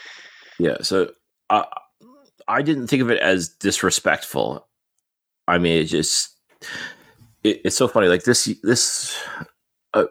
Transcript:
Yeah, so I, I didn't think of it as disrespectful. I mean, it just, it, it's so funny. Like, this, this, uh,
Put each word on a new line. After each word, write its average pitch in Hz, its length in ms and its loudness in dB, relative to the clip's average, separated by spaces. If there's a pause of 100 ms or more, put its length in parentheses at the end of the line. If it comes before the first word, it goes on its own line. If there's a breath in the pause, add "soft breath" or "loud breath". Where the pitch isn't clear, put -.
(580 loud breath)
Yeah, 82 240 0
so 95 300 0 (360)
I, - 160 2 (840)
I 120 140 0
didn't 143 280 -2
think 131 120 2
of 120 100 2
it 110 100 2
as 90 280 2
disrespectful. 76 1200 -2 (800)
I 87 80 4
mean, 85 220 2
it 80 60 2
just, - 520 -2 (1040 loud breath)
it, 107 220 0
it's - 120 -2
so 127 120 2
funny. 104 200 4
Like, 90 160 2
this, 120 380 2
this, - 540 0 (800 loud breath)
uh, 107 160 4